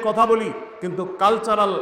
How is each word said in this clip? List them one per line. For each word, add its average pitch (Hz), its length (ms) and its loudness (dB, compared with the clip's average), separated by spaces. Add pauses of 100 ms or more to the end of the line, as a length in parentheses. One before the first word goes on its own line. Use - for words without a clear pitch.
কথা 214 240 2
বলি, 226 180 2 (320)
কিন্তু 185 200 -6 (200)
কালচারাল 208 600 2